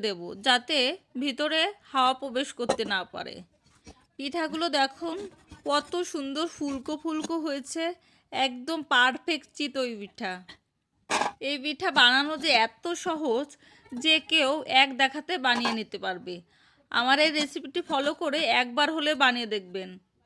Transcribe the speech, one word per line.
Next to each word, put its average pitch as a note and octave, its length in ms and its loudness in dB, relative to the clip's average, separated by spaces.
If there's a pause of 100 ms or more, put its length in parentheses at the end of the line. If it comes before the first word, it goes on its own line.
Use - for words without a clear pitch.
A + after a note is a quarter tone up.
দেব, F#3+ 140 -2 (280)
যাতে B3 300 2 (440)
ভিতরে D4 400 0 (300)
হাওয়া C4 300 4
প্রবেশ C4+ 260 -2 (120)
করতে A#3 240 0 (100)
না F#3+ 60 0 (140)
পারে। F3 220 -10 (800)
পিঠাগুলো D#4 540 -2
দেখুন C4+ 480 0 (520)
কত C#4+ 240 0 (180)
সুন্দর C#4+ 340 -4 (100)
ফুলকো C#4 380 -4 (100)
ফুলকো D#4+ 320 -4 (100)
হয়েছে, C#4+ 380 -4 (480)
একদম C4 480 -2 (120)
পারফেক্ট C4 560 2 (100)
চিতই C4 420 -4
পিঠা। G3+ 340 -8 (1160)
এই C#4+ 140 -2
পিঠা D4+ 280 -2
বানানো C#4 460 6
যে D4 140 0 (140)
এত - 200 -10 (200)
সহজ, D4 420 0 (440)
যে D4+ 240 2 (160)
কেউ D4 200 4 (300)
এক C#4 80 6 (120)
দেখাতে D4 360 0
বানিয়ে A#3+ 420 2
নিতে G3+ 260 -8
পারবে। F3+ 300 -6 (560)
আমার B3+ 340 4
এই D#4+ 60 4
রেসিপিটি D4 500 -4
ফলো C#4+ 300 0 (100)
করে D4+ 180 0 (220)
একবার B3+ 340 2
হলে D4+ 200 0
বানিয়ে B3 400 2
দেখবেন, F#3 340 -8 (360)